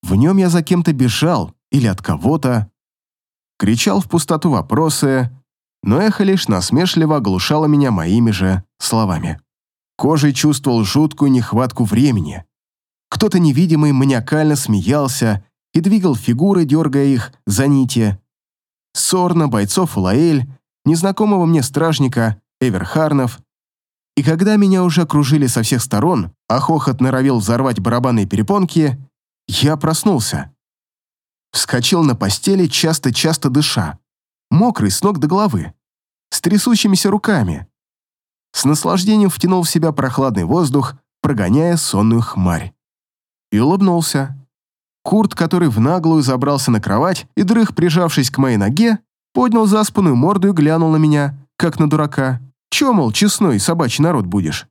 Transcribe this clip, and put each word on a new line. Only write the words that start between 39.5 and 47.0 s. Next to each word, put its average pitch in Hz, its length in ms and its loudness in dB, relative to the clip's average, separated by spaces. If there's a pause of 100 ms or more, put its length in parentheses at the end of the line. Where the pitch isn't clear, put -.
в 160 60 -4
себя 165 220 0
прохладный 131 520 -2
воздух, 135 520 0 (260)
прогоняя 143 560 0
сонную 113 440 0
хмарь. 90 520 -4 (800)
И 104 80 0
улыбнулся. 156 760 0 (680)
Курт, 214 300 0
который 170 360 0
в 107 100 -2
наглую 160 420 2
забрался 131 500 -2
на 110 100 0
кровать 143 540 -2